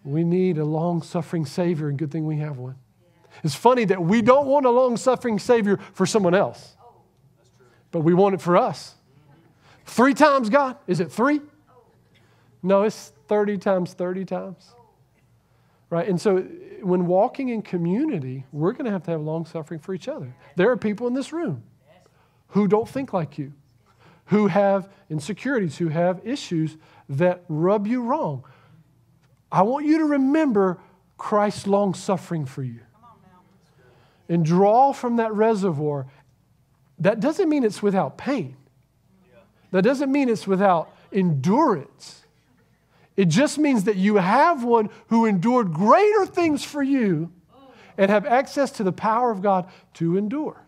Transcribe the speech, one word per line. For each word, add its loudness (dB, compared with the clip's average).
We -2
need 0
a -2
long-suffering -4
Savior, -4
and -6
good -6
thing -6
we -4
have -8
one. -14
It's -2
funny 4
that 0
we 2
don't 6
want 2
a 6
long-suffering 0
Savior 2
for 0
someone 2
else, -2
but -4
we 4
want 4
it -6
for 2
us. -2
Three 2
times, 4
God? 0
Is -2
it -4
three? 0
No, 2
it's -6
thirty 0
times -2
thirty -8
times. -12
Right? -2
And 0
so 2
when 0
walking 0
in -4
community, -4
we're -2
gonna -6
have -6
to -6
have -4
long -6
suffering -12
for -10
each -10
other. -12
There 4
are 0
people -4
in -4
this -6
room -6
who 0
don't -2
think -10
like -8
you, -14
who 2
have 0
insecurities, -6
who -4
have -2
issues -6
that -2
rub 0
you -2
wrong. -4
I 2
want -2
you 4
to 0
remember 2
Christ's -2
long 0
suffering -6
for -12
you -10
and 0
draw 4
from -4
that -2
reservoir. 0
That 0
doesn't 0
mean 0
it's -2
without 0
pain. -6
That 2
doesn't 0
mean 2
it's -2
without 0
endurance. -2
It 4
just 2
means 2
that 0
you 2
have 2
one 0
who 2
endured 2
greater 4
things -2
for -6
you 0
and 2
have 2
access 0
to -6
the 0
power 0
of -6
God 0
to -2
endure. -4